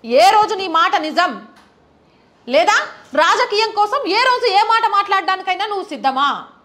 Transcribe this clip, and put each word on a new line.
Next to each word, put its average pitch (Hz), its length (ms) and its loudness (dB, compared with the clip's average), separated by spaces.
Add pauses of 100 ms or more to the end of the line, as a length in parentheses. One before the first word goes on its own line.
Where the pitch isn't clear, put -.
ఏ 302 260 4
రోజు 427 240 2
నీ 381 140 -6
మాట 339 280 0
నిజం? 311 520 -2 (1000)
లేదా 359 280 2 (380)
రాజకీయం 427 560 2
కోసం 415 380 -2
ఏ 403 140 0
రోజు 494 240 0
ఏ 403 160 2
మాట 453 240 0
మాట్లాడడానికైనా 381 800 -2
నువ్వు 392 180 -6
సిద్ధమా? 262 640 -4 (180)